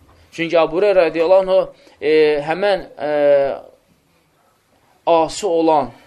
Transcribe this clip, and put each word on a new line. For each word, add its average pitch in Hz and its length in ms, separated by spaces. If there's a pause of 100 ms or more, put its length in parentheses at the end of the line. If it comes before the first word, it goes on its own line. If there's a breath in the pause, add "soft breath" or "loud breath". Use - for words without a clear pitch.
(340 soft breath)
Çünki 165 260
Abu 160 220
Hüreyrə 185 300
radiyallahu 185 480
anh, - 240 (180 soft breath)
e, 151 120 (280)
həmən, 170 460 (100)
e, 147 140 (1900)
asi 160 400
olan 160 460 (140 soft breath)